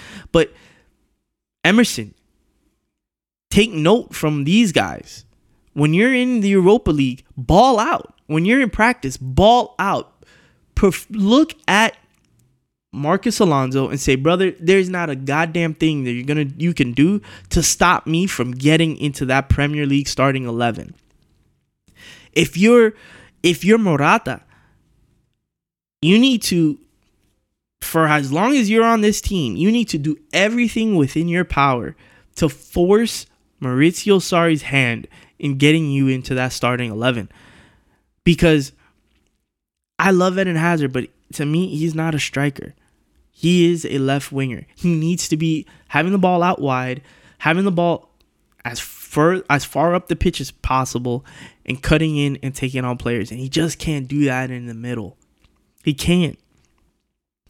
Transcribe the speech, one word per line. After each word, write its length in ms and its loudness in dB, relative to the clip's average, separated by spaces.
But 220 2
Emerson, 500 0
take 220 2
note 420 2
from 300 -2
these 280 4
guys. 520 -4
When 220 0
you're 200 2
in 280 0
the 80 0
Europa 400 4
League, 340 -2
ball 440 4
out. 360 -4
When 180 0
you're 160 2
in 80 0
practice, 480 -2
ball 600 2
out. 480 -6
Perf-, 320 0
look 460 2
at 300 2
Marcus 460 -2
Alonso 480 2
and 100 -6
say, 180 2
"Brother, 440 0
there's 300 2
not 180 -4
a 80 -6
goddamn 560 -2
thing 320 -2
that 80 -4
you're 140 -8
gonna, 320 -2
you 160 -2
can 180 -4
do 300 2
to 140 0
stop 440 0
me 200 0
from 260 -4
getting 460 2
into 280 -6
that 220 0
Premier 380 0
League 220 0
starting 360 -2
eleven." 500 -4
If 220 -2
you're, 360 6
if 220 0
you're 140 6
Morata, 640 0
you 160 6
need 240 2
to, 360 0
for 260 0
as 240 0
long 260 0
as 120 2
you're 160 4
on 160 2
this 220 0
team, 340 -2
you 160 2
need 160 0
to 100 -4
do 200 -4
everything 600 0
within 340 0
your 160 -2
power 520 -2
to 140 0
force 720 0
Maurizio 580 2
Sarri's 420 0
hand 460 -2
in 180 -4
getting 340 2
you 180 2
into 260 -4
that 180 -4
starting 380 -2
eleven. 400 -2
Because 500 2
I 120 2
love 280 2
Eden 180 -2
Hazard, 360 0
but 160 -6
to 120 -6
me, 280 -2
he's 200 -4
not 200 -4
a 60 -2
striker. 540 -4
He 380 4
is 140 -4
a 120 -4
left 320 -2
winger. 360 -6
He 180 0
needs 340 -2
to 80 -2
be 300 -2
having 240 -2
the 60 2
ball 240 2
out 180 -2
wide, 420 -4
having 260 0
the 80 0
ball 380 -2
as 140 -10
far, 720 -2
as 160 -2
far 300 -2
up 120 -4
the 80 -4
pitch 260 -2
as 100 -10
possible, 720 -4
and 180 -8
cutting 340 0
in 260 -2
and 120 -8
taking 300 -6
on 140 -6
players. 340 -6
And 80 -12
he 80 -8
just 300 -2
can't 280 -6
do 200 0
that 240 -4
in 160 -12
the 80 -14
middle. 420 -10
He 120 -2
can't. 440 0